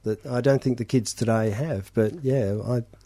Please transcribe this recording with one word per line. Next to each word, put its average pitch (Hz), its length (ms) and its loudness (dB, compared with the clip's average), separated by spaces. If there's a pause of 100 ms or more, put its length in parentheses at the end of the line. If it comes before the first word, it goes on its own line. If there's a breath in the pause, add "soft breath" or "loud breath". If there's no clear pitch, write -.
that 107 240 -4
I 123 140 -2
don't 135 200 4
think 123 180 0
the 120 60 -4
kids 117 300 0
today 110 360 2
have. 107 440 -6
But, 117 300 0
yeah, 120 420 0
I, 120 160 0 (240)